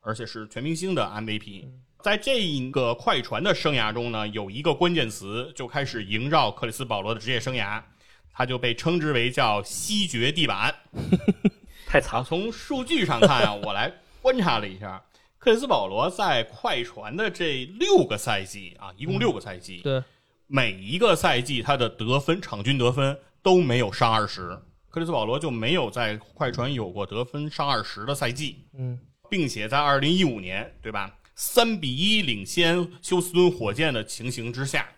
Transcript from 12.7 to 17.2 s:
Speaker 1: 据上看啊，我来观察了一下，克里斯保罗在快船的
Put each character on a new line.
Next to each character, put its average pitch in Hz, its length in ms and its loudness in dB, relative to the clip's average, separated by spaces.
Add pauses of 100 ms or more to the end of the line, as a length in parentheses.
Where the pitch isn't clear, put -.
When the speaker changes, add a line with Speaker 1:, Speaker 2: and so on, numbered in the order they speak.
Speaker 1:
据 240 220 0
上 120 160 2
看 131 220 6
啊， 107 100 2
我 104 220 -6
来 117 180 -2 (300)
观 254 160 4
察 156 200 2
了 104 80 -4
一 95 120 -12
下， 95 240 -12 (360)
克 233 140 4
里 220 60 6
斯 277 80 -6
保 123 220 2
罗 110 200 0
在 175 360 0
快 - 400 -4
船 110 320 -12
的 214 120 -2